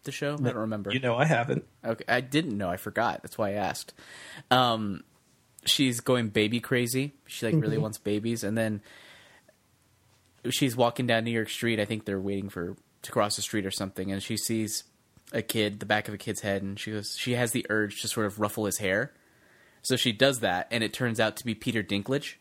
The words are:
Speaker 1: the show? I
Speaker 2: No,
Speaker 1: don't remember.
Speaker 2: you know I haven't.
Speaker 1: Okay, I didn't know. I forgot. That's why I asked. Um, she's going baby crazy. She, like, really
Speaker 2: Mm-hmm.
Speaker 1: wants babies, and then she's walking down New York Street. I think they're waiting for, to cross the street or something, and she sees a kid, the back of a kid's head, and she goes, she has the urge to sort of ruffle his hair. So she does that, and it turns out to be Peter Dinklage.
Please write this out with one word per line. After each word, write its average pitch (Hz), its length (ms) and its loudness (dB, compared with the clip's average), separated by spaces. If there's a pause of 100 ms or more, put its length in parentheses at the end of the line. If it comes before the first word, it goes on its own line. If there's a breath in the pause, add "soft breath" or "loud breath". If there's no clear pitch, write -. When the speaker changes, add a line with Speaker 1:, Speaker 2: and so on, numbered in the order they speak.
Speaker 1:
the 147 80 -8
show? 147 240 -4
I - 60 -6
Speaker 2:
No, 127 100 2
Speaker 1:
don't 120 120 -6
remember. 107 300 -4
Speaker 2:
you 131 60 0
know 123 180 0
I 143 100 4
haven't. 123 380 2 (200)
Speaker 1:
Okay, 117 240 -4
I 123 120 4
didn't 131 380 -2
know. 95 100 0
I 90 80 -2
forgot. 107 460 -2
That's - 160 -12
why 104 120 0
I - 20 -2
asked. 101 420 -4 (560 loud breath)
Um, 113 540 4 (600)
she's 123 360 4
going 120 300 2
baby 107 280 4
crazy. 127 540 0 (120)
She, - 220 -6
like, 113 80 2
really 110 220 4
Speaker 2:
Mm-hmm. 110 60 2
Speaker 1:
wants 107 160 -4
babies, 110 440 -2
and 110 160 0
then 107 220 0 (1700 loud breath)
she's 117 280 2
walking 120 300 4
down 113 180 4
New 117 60 -2
York 113 200 0
Street. 117 280 0
I 104 60 2
think 107 200 -4
they're 98 160 -2
waiting 98 280 -2
for, 92 280 -6 (260)
to - 100 -12
cross 104 240 2
the 107 60 -6
street 104 240 -2
or 95 40 -2
something, 95 400 -4
and 98 120 -2
she 110 140 -4
sees 110 480 -2 (480)
a 117 100 -2
kid, 107 360 0
the 104 80 -8
back 107 220 0
of 107 60 -8
a 98 40 -10
kid's - 220 -6
head, 98 220 -2
and 98 180 -8
she 107 100 -8
goes, 104 260 -6
she 123 180 -2
has 120 180 0
the 123 180 -2
urge 104 320 0
to 107 60 -4
sort 107 180 0
of 101 140 -4
ruffle 107 240 0
his 95 140 0
hair. 104 340 0 (720 soft breath)
So 127 140 2
she 120 160 2
does 127 280 4
that, 90 300 2
and 113 140 0
it 101 80 -2
turns 117 280 -2
out 107 180 2
to - 60 -12
be 117 100 -2
Peter 110 280 -2
Dinklage. 104 580 -2